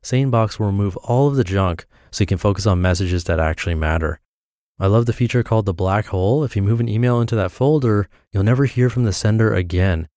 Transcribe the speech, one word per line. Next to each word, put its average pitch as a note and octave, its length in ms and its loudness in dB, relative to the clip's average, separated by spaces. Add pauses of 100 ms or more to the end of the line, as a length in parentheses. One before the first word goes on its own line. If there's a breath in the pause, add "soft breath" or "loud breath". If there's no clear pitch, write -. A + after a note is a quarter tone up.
Sanebox B2 560 0
will G#2+ 80 0
remove G2 300 -2
all C3+ 320 0
of C#3 80 -2
the A#2 80 2
junk F#2 400 -2 (260 soft breath)
so - 120 -2
you - 20 2
can F#2 120 -2
focus G2+ 280 0
on F2+ 160 2
messages F2+ 420 0
that E2 160 -2
actually D#2+ 360 -2
matter. D#2+ 440 -2 (580)
I G2 100 0
love A#2 180 4
the A#2 80 -2
feature B2 300 0
called A2 220 0
the G2 80 -2
black F#2 340 -2
hole. G#2 360 0
If A#2 140 -4
you G2 40 0
move A2+ 200 0
an A#2 80 -2
email A#2+ 320 0
into A#2 160 -2
that F#2 160 -2
folder, B2 560 2 (200 soft breath)
you'll G2 140 0
never B2+ 220 2
hear B2 240 0
from A#2+ 160 0
the G2 80 0
sender A2 400 2
again. F2 640 0